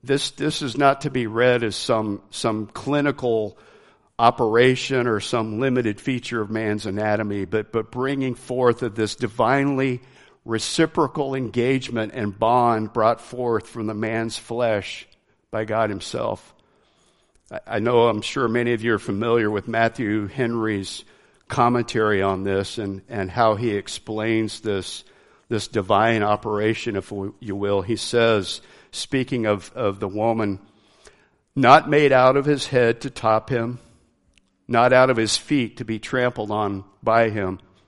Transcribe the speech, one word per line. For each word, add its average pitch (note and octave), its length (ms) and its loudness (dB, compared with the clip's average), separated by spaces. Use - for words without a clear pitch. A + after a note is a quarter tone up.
This, C#3 280 -2
this D3 320 -4
is A#2+ 140 -6
not C#3 260 2
to D3+ 80 -4
be B2+ 160 -4
read A#2+ 360 2
as G#2+ 140 -4
some, A2 540 -2
some A2 360 -4
clinical B2+ 920 -4
operation B2 880 4
or A2 100 0
some A2 400 -4
limited B2 420 -2
feature A#2+ 400 -6
of G#2 100 -6
man's G#2+ 360 -4
anatomy, G#2 600 -2
but, G#2 260 -4
but A2 180 -4
bringing C3 440 -4
forth B2 480 0
of A2+ 120 -4
this A2 220 -2
divinely C3 840 0
reciprocal C#3 920 -2
engagement A#2+ 800 -2
and G#2 240 -6
bond A2+ 540 2
brought A2+ 280 2
forth A#2+ 460 -4
from A2 200 -8
the G#2+ 80 -6
man's A2+ 420 -4
flesh A2+ 720 -4
by A2 140 -4
God G#2+ 260 0
himself. A2 640 -6
I, - 160 -12
I A2+ 140 -6
know, A#2+ 260 4
I'm G#2+ 160 0
sure C3+ 240 -4
many A#2+ 280 0
of A2 100 -6
you A#2 100 2
are G#2 60 -2
familiar A2 500 0
with G#2 160 -4
Matthew A2+ 600 -2
Henry's A2 760 -4
commentary A#2 760 0
on F#2+ 220 0
this G2 340 -2
and, G2 300 -8
and F#2+ 220 -6
how A2 260 2
he A#2 140 -2
explains G#2+ 880 -4
this, G2 420 -6
this A2 180 -4
divine G#2+ 560 2
operation, G#2+ 720 -2
if F#2+ 180 -6
you G2+ 160 -8
will. G2+ 260 -2
He A2 140 -4
says, A2+ 640 0
speaking B2 540 -4
of, G#2 280 -2
of G#2 240 -4
the G#2 100 -6
woman, G#2+ 520 -2
"Not C#3 340 8
made C#3+ 220 6
out C3 240 6
of C#3 80 0
his D3 240 -2
head A#2 320 2
to C#3 100 -8
top A2 400 0
him, B2 280 -2
not A#2+ 280 6
out C3 160 8
of A#2+ 80 2
his A2 180 0
feet C3 400 -2
to B2 80 -10
be A2 140 -6
trampled A#2+ 520 -4
on G2+ 340 -2
by A2+ 260 4
him, G2 320 -4